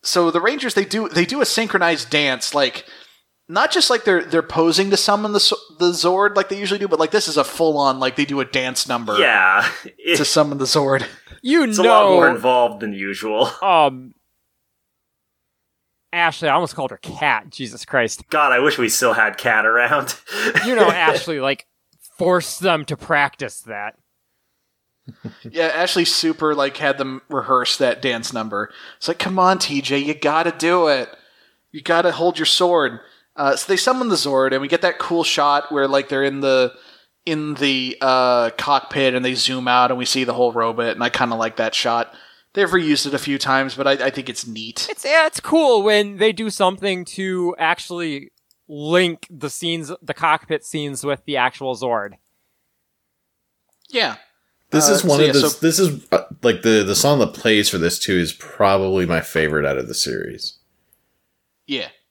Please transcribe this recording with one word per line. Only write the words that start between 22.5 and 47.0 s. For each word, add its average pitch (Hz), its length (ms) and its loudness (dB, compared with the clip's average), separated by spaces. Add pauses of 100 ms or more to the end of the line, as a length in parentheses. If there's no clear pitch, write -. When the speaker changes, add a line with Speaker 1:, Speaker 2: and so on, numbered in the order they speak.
Speaker 3:
them 165 260 0
to 147 100 -6
practice 143 680 -2
that. 104 320 -10 (1500)
Speaker 1:
Yeah, 151 240 -2
Ashley 170 380 0
super, 156 500 0
like, 139 240 -2
had 139 200 0
them 131 300 -6
rehearse 131 480 0
that 123 260 2
dance 117 300 -4
number. 107 400 -6 (240)
It's - 120 -10
like, 170 100 -4
"Come 190 200 -4
on, 185 200 4
T 143 240 -2
J, 139 160 -2
you 147 160 -2
gotta 156 380 0
do 165 360 2
it. 131 200 0 (640)
You 147 120 -16
gotta 170 300 2
hold 165 260 0
your 156 80 -2
sword." 156 520 2 (380)
Uh, 139 180 2
so - 160 -6
they 190 60 4
summon 254 320 0
the 196 80 2
Zord, 131 360 0
and 135 100 0
we 139 60 -6
get 165 140 0
that - 160 0
cool 170 240 -2
shot 143 480 0
where, 139 160 2
like, 135 220 0
they're 139 160 0
in 139 160 -2
the, 131 320 2 (540)
in 151 280 -4
the, 135 460 -2
uh, 127 560 2
cockpit, 135 580 0
and 127 100 -2
they 127 100 -2
zoom 127 340 -4
out, 123 220 4
and 123 80 -2
we 123 80 -4
see 131 180 -2
the 120 80 -2
whole 120 200 2
robot, 117 420 -2
and 120 100 -4
I 117 60 0
kinda 117 260 -2
like 113 200 -4
that 113 180 -2
shot. 117 400 -2 (400)
They've 196 160 2
reused 156 360 0
it 139 60 -4
a 139 60 -4
few 139 200 -4
times, 135 360 -2
but 135 120 -4
I, 135 200 0
I 135 40 2
think 131 200 -10
it's 120 160 -12
neat. 110 420 -10
Speaker 3:
It's, - 160 -12
yeah, 311 220 2
it's - 140 -6
cool 269 420 2
when 208 340 0
they 214 160 2
do 214 160 -6
something 185 560 -2